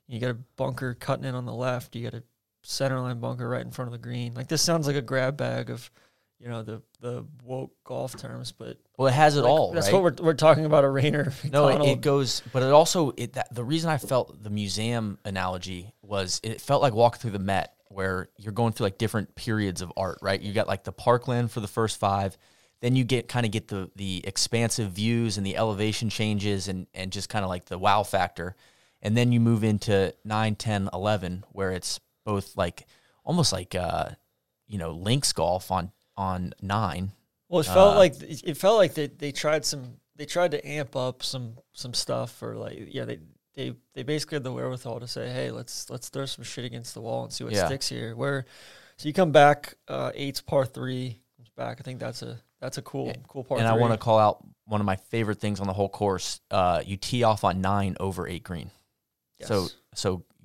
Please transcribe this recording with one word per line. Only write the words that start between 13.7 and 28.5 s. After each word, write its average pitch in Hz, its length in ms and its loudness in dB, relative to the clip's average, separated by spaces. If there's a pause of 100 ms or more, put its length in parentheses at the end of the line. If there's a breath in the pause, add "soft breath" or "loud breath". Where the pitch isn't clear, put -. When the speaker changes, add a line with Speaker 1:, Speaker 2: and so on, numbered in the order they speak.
Speaker 2:
I 156 80 2
felt 123 460 -2
the 107 60 -10
museum 104 760 -2
analogy 92 760 -6
was 98 420 -4
it 110 180 -8
felt 139 200 2
like 131 120 4
walking 117 280 4
through 117 100 -6
the 101 80 -4
Met, 95 340 -2 (140)
where 95 500 -4
you're 104 160 -10
going 113 200 0
through, 117 120 -2
like, 98 120 -2
different 107 380 -2
periods 101 460 -2
of 87 160 -8
art, 90 240 -4
right? 98 200 0
You 101 120 -6
got, 107 140 2
like, 98 160 -2
the 101 100 -8
parkland 120 580 0
for - 100 -6
the 101 60 -4
first 113 320 -2
five, 98 380 0 (440 soft breath)
then 123 160 2
you 127 80 4
get, 120 240 0
kinda 120 180 0
get 107 220 -4
the, 95 260 -6
the 95 320 -6
expansive 113 640 -2
views 110 460 0
and 98 100 -2
the 98 80 -4
elevation 107 540 0
changes 101 580 -2
and, 95 260 -6
and 95 200 -8
just 101 160 -8
kinda, 101 180 -2
like, 90 180 -6
the 90 140 -10
wow 101 240 4
factor. 90 520 -2 (460 soft breath)